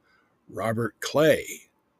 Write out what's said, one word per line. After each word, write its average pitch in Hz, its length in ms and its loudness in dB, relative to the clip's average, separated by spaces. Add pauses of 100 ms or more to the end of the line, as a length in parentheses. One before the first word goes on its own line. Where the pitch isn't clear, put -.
(480)
Robert 113 520 -4
Clay, - 680 0 (300)